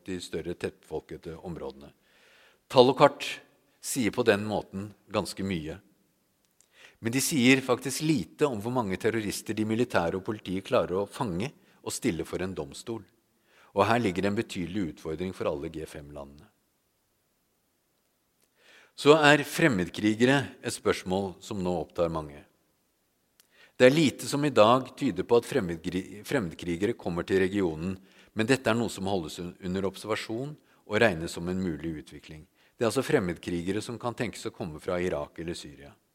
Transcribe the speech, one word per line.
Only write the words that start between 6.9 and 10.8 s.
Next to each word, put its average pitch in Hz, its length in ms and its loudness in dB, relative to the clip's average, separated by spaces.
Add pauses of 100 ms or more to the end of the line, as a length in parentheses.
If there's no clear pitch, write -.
Men 113 160 -2
de 135 80 0
sier 131 400 6
faktisk 131 400 -2
lite 151 440 0
om 120 120 -4
hvor 117 160 -6
mange 98 240 -2
terrorister 107 560 -2
de 107 120 0
militære 104 520 0
og 92 80 -14
politiet 95 400 -6
klarer 92 320 0